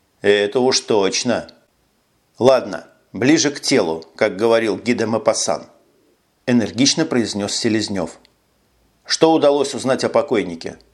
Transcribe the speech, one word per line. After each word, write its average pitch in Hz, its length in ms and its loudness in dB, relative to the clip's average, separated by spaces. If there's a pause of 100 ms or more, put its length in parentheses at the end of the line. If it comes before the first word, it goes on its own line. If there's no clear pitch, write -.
(240)
«Это 101 360 2
уж 127 200 0
точно». 101 680 -2 (920)
«Ладно, 113 480 2 (240)
ближе 143 400 2
к - 80 -10
телу, 82 440 0 (120)
как 104 220 0
говорил 113 380 2
Ги 117 200 -2
де 110 100 -2
Мопассан», 107 640 -2 (800)
энергично 123 580 0
произнес 104 480 -2
Селезнев. 104 640 -4 (880)
«Что - 280 2
удалось 143 420 2
узнать 123 280 -2
о 117 60 0
покойнике? 98 720 -2 (140)